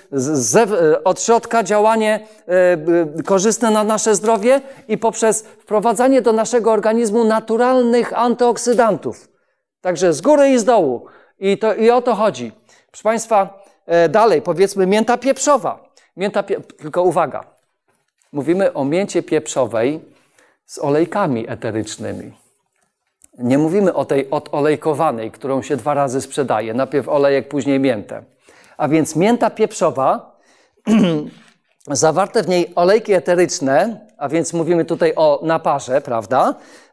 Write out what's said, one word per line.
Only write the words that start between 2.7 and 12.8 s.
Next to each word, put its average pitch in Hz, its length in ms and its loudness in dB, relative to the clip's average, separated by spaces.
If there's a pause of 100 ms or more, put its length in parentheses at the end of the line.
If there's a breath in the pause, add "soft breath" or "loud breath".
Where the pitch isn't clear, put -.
b-, 160 480 -2
korzystne 208 460 0
na 214 120 2
nasze 214 320 0
zdrowie 226 460 0 (260 loud breath)
i 214 100 -2
poprzez 220 440 0
wprowadzanie 233 800 0
do 226 120 2
naszego 220 380 0
organizmu 220 520 0
naturalnych 233 880 0
antyoksydantów. 226 1120 0 (540)
Także 175 320 0
z 143 80 -4
góry 277 280 4
i 262 80 4
z 220 80 -2
dołu. 160 400 2 (340 loud breath)
I 196 180 0
to, 220 180 0
i 220 140 2
o 247 120 4
to 240 140 0
chodzi. 127 360 -4 (400 soft breath)